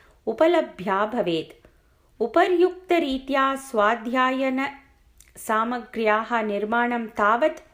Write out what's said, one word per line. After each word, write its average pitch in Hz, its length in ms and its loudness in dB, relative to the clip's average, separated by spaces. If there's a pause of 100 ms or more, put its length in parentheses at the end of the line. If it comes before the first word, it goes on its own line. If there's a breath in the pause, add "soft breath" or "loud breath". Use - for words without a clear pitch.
(260 soft breath)
उपलभ्या 214 800 0
भवेत्। 175 600 -4 (560 soft breath)
उपर्युक्तरीत्या 285 1300 0
स्वाध्यायनसामग्र्याः 233 2750 -2
निर्माणं 226 640 -2
तावत् 233 520 2 (160)